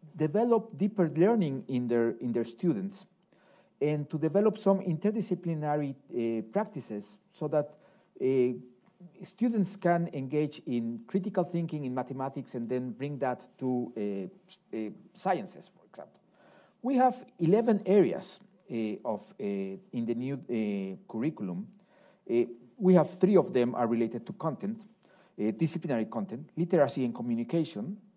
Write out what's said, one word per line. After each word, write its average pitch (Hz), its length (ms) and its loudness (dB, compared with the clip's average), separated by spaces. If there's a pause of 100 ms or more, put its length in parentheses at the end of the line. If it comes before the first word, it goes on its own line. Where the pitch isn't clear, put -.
(160)
develop 208 600 2
deeper 190 380 2
learning 170 520 2
in 123 200 0
their, 117 320 4
in 123 120 -4
their 117 120 0
students 107 600 -2 (760)
and 147 280 0
to 165 100 -6
develop 196 380 2
some 196 220 4
interdisciplinary, 156 1160 -2
uh, 117 460 -4 (100)
practices 135 680 -6 (140)
so - 160 -8
that, 147 260 0 (480)
uh, 131 320 4 (680)
students 226 540 0
can 170 380 2
engage 147 520 -2
in 117 400 -2
critical 190 380 -2
thinking 165 400 -4
in 127 100 -6
mathematics 131 600 -6
and 117 140 -6
then 127 220 -2
bring 139 280 -8
that 127 220 -2 (180)
to, 127 360 -2
uh, 98 800 -8
uh, 110 140 -6 (240)
sciences, - 600 -4
for - 100 -20
example. - 340 -20 (640)
We 269 140 0
have 247 300 4 (140)
eleven 208 460 4
areas, 185 540 4 (320)
uh, 123 40 -6 (300)
of, 107 340 -6
uh, 127 40 -6
in 98 640 -4
the 117 100 -2
new, 131 200 -4
uh, 101 760 -4
curriculum. 110 560 -4 (600)
Uh, 180 160 4 (320)
we 185 160 6
have 165 160 6 (100)
three 190 160 6
of 165 160 4
them 123 240 2
are 120 120 2
related 117 380 0
to - 80 -12
content, 196 480 -6
uh, - 680 -6
disciplinary 143 540 -2
content, 113 500 -8
literacy 156 480 2
and 120 100 -2
communication 120 840 -4 (200)